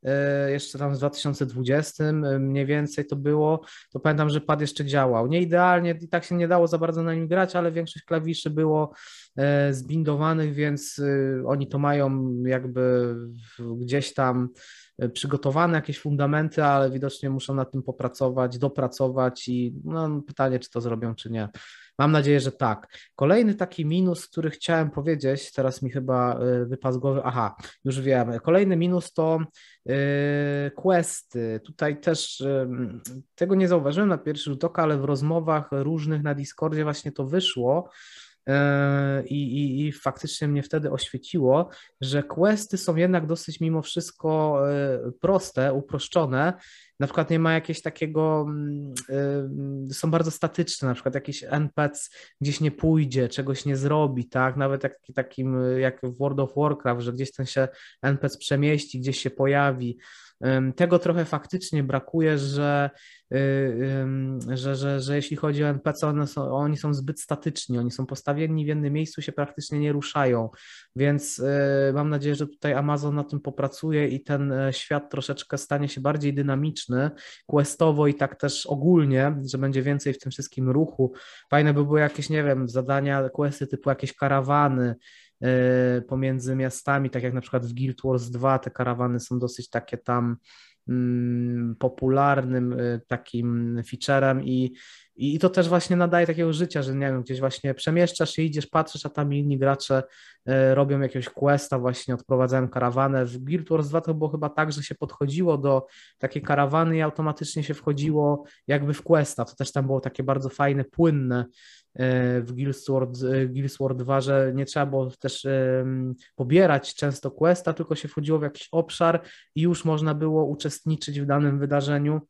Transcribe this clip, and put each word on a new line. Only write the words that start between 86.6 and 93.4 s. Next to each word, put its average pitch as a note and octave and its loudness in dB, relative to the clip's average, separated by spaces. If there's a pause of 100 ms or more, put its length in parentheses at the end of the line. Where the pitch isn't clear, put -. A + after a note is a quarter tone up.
tak B2 -4
jak B2 -2
na B2+ -2
przykład B2 -2
w A#2+ -6
Guild B2+ -4
Wars B2+ 0
dwa C3 2
te C3 -6
karawany B2 -2
są B2 -4
dosyć B2 -6
takie A#2+ -6
tam, A#2+ -2 (520)
mm, A#2+ -2
popularnym, C3 2
e, A#2+ -2
takim A#2+ -2